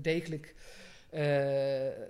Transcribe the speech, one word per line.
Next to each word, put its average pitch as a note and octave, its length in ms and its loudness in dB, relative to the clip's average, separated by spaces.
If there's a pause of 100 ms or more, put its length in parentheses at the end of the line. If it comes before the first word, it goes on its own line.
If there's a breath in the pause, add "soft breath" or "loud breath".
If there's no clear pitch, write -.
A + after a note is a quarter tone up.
degelijk, D#3+ 540 0 (540 loud breath)
eh, D#3 140 -2 (880)